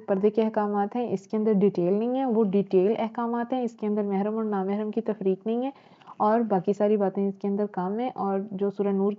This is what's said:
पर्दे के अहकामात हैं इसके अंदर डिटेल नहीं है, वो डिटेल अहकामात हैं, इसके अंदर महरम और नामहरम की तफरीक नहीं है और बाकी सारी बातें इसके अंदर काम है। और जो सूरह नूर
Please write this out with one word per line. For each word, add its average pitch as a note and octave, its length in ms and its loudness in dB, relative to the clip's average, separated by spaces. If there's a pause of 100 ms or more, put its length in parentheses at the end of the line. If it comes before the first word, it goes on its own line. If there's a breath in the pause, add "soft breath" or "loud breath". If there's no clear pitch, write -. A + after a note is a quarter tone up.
पर्दे G3+ 200 4
के A3 120 0
अहकामात G#3 540 0
हैं A#3+ 140 -2
इसके G3 280 -4
अंदर G#3+ 180 2
डिटेल F#3+ 380 4
नहीं A#3+ 240 0
है, C4+ 80 0
वो A3+ 180 2
डिटेल G3 520 2
अहकामात A#3 580 -4
हैं, B3+ 100 -2
इसके A3+ 240 -6
अंदर G#3 160 0
महरम G3+ 340 -2
और A3 80 -2
नामहरम G#3 460 -2
की A3 100 -2
तफरीक G3 460 -2
नहीं A#3 160 -2
है C4+ 100 -4 (460 loud breath)
और G#3+ 240 4
बाकी G3+ 300 0
सारी G#3 240 2
बातें G3 300 0
इसके G3 200 -4
अंदर G3+ 200 0
काम G3+ 320 -4
है। B3+ 180 -4
और G3 360 -2
जो G3+ 160 -2
सूरह G3 220 -2
नूर G3 280 2